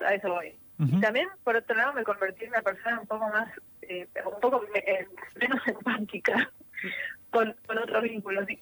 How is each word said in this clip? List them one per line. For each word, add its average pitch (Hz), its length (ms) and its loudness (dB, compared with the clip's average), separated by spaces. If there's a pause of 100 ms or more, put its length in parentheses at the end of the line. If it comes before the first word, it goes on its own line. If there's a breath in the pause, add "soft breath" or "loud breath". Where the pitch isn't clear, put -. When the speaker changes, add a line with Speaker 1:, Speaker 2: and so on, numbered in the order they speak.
Speaker 1:
a 196 120 2
eso 196 200 -2
voy. 160 200 -6 (260)
Y 156 40 4
Speaker 2:
Ujú. 143 160 4
Speaker 1:
también, 233 280 2 (140)
por 226 140 4
otro 226 180 0
lado, 240 200 2
me 233 100 -2
convertí 196 400 -2
en 233 60 -10
una 226 120 0
persona 226 380 -2
un 208 80 -12
poco 220 220 -2
más, 214 180 0 (340)
eh, 180 240 -8 (180)
un 202 160 -6
poco 240 320 4
me-, 208 80 0
eh, 190 280 0 (260)
menos 254 260 0
<laughs> - 60 -6
empática - 840 0 (800 loud breath)
con, 220 260 4 (100)
con 226 120 -2
otros 220 260 2
vínculos. 202 440 -2
Y - 140 -6